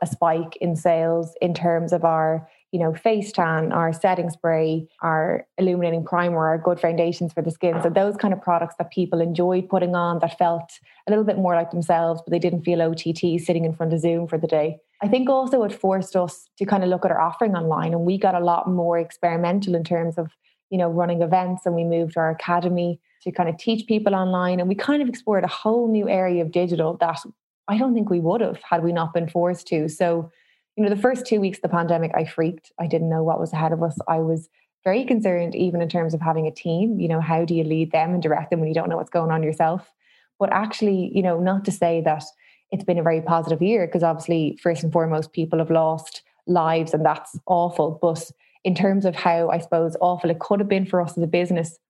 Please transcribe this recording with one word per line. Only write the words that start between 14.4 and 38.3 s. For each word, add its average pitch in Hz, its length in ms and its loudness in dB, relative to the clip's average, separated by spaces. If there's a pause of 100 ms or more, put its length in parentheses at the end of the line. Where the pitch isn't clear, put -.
day. 156 300 0 (240)
I 208 60 -2
think 254 220 2
also 262 340 2
it 202 80 -2
forced 190 440 -2
us 175 420 -4
to 202 80 -2
kind 196 180 0
of 180 60 0
look 180 160 -2
at 185 60 2
our 160 100 0
offering 180 340 0
online, 165 380 -2
and 170 100 0
we 185 140 0
got 190 180 2
a 175 80 0
lot 175 260 0
more 170 280 0
experimental 175 800 -2
in 165 80 0
terms 165 340 -2
of, 160 140 -6 (400)
you 190 60 -2
know, 175 120 2
running 170 320 0
events, 180 440 0
and 175 80 0
we 170 120 0
moved 170 320 -2
our 160 120 0
academy 175 720 -2 (220)
to 180 100 -6
kind 175 160 -2
of 165 100 -4
teach 220 300 -2
people 214 260 2
online, 180 460 0
and 180 80 0
we 190 80 0
kind 294 260 0
of 262 60 0
explored 202 380 -2
a - 20 -2
whole 226 420 0
new 214 200 2
area 185 320 0
of 165 100 -4
digital 170 460 0
that 165 220 -2 (500)
I 208 80 0
don't 254 160 2
think 208 160 0
we 175 100 2
would 175 220 0
have - 200 -4
had 170 220 -2
we 170 80 2
not 165 220 -2
been 170 160 -2
forced 175 380 -2
to. 160 200 0
So, 165 440 0 (440)
you 214 80 2
know, 202 60 2
the 202 120 0
first 254 240 0
two 214 140 2
weeks 190 200 -2
of - 20 -10
the 175 80 -2
pandemic, 165 440 0
I 165 120 0
freaked. 165 520 -4
I 170 100 -4
didn't 165 220 0
know 160 140 0
what 160 160 0
was 165 140 -4
ahead 160 180 0
of 165 100 -2
us. 165 160 -2 (100)
I 165 120 0
was 160 300 -2 (340)
very 220 220 0
concerned, 190 500 0
even 175 260 0
in 165 60 0
terms 165 260 -2
of 160 60 -2
having 160 260 0
a 156 60 -2
team. 185 480 -2
You 170 80 0
know, 160 140 0
how 160 240 0
do 165 100 0
you 160 80 2
lead 160 300 0
them 160 200 2
and 175 80 0
direct 156 280 0